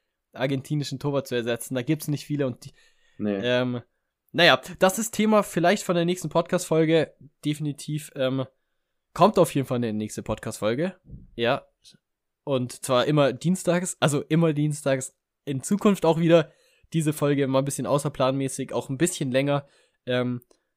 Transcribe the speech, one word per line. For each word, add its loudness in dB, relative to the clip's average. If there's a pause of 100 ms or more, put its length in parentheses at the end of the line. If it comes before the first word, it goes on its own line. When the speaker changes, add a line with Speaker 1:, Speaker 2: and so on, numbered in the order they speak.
(340)
Speaker 1:
argentinischen -4
Torwart -2
zu -6
ersetzen. -4
Da -2
gibt's -2
nicht -4
viele -2
und -8
die, -20 (440)
Speaker 2:
Nee. -2
Speaker 1:
ähm, 0 (500)
naja, 6 (180)
das 2
ist -6
Thema 2
vielleicht 0
von 0
der 2
nächsten -4
Podcast-Folge, 0 (320)
definitiv, -6
ähm, -2 (680)
kommt 4
auf 4
jeden 0
Fall -4
eine -2
nächste -6
Podcast-Folge, -4 (400)
ja, -2 (800)
und -4
zwar 2
immer 4
dienstags, -2
also 2
immer 2
dienstags, -2 (300)
in -6
Zukunft 2
auch 4
wieder 6 (400)
diese 0
Folge 0
mal 4
ein 0
bisschen -6
außerplanmäßig, -2
auch -4
ein -6
bisschen -2
länger, 0 (380)
ähm, -2 (340)